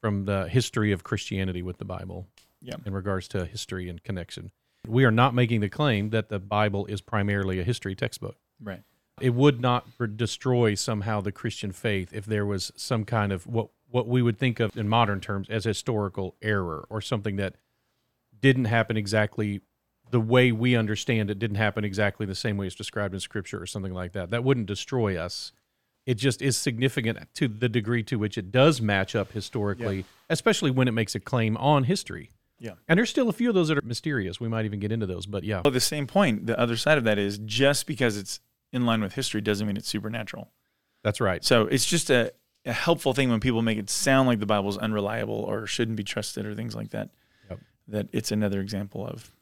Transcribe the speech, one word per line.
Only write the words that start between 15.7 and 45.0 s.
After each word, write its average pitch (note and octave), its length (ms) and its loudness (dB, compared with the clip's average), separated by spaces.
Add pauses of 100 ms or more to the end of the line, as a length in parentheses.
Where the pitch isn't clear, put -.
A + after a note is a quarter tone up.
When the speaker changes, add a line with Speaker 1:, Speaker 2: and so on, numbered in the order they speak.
Speaker 1:
error F#2 480 -2
or A2 100 -6
something G#2 360 -4
that G2 180 -2 (840)
didn't C3 260 6
happen A2+ 300 2
exactly G#2 640 0 (500)
the B2 100 4
way B2 300 6
we A#2+ 240 2
understand G#2+ 560 0
it, G2+ 80 -4
didn't G#2 180 -2
happen G#2 280 2
exactly G2+ 420 0
the F#2+ 80 -4
same G#2 220 -2
way G2 100 -2
it's F2+ 80 -8
described G2+ 400 -6
in F#2+ 60 -6
Scripture - 420 -8
or F2 40 -10
something F#2+ 280 -6
like F2+ 180 -8
that. F2+ 180 -6
That A#2 120 -2
wouldn't B2+ 240 2
destroy G2+ 500 -2
us. - 360 -8 (540)
It B2+ 80 2
just A#2 280 0
is C3+ 140 2
significant A#2 640 0 (160)
to D3 120 0
the A2+ 220 -2
degree A#2 360 0
to B2+ 140 -2
which G#2 180 -2
it F#2+ 140 -6
does C3 300 6
match G2+ 340 2
up G2+ 180 0
historically, G2+ 680 -4
Speaker 2:
Yeah. F#2 40 -6 (280)
Speaker 1:
especially E3 420 2
when B2+ 160 4
it A#2 40 0
makes A2 220 -2
a G#2+ 60 -4
claim A2 380 0
on C#3 260 4
history. A#2 460 -4 (280)
Speaker 2:
Yeah. A2+ 140 -12 (160)
Speaker 1:
And E3+ 100 6
there's A3+ 120 2
still B3+ 180 2
a G#3 40 0
few A#3+ 180 0
of A3 40 2
those F3 140 4
that D#3 100 2
are C#3 80 -2
mysterious. A#2 540 -4
We A#2 80 -4
might A2+ 160 0
even G#2 160 -4
get G#2 100 -2
into A2 160 -2
those, F2+ 200 -6
but G2 180 -6
yeah. G2 200 -2
Speaker 2:
Well, C#3+ 80 8
the B2 80 2
same D3 260 0
point, C3+ 400 2
the A2+ 120 0
other A#2 180 2
side D3 220 4
of B2 60 0
that G#2+ 140 4
is G2+ 200 -2
just A#2+ 480 2
because A#2+ 300 0
it's G2 240 -10 (320)
in B2 140 0
line A2+ 160 2
with G2 100 -4
history - 280 -4
doesn't G#2 260 0
mean G#2 100 -2
it's - 120 -8
supernatural. A2 600 -8 (540)
Speaker 1:
That's G#2 160 0
right. F#2+ 240 0
Speaker 2:
So A2+ 220 6
it's C3 200 2
just E3+ 240 0
a, A#2+ 220 4 (340)
a C3 60 -4
helpful E3 420 0
thing C3 160 2
when A2+ 100 2
people A2+ 220 2
make A2 160 0
it G#2 100 -8
sound C3+ 400 4
like A#2 120 2
the G#2+ 60 -2
Bible's G2+ 320 2
unreliable A2 580 -2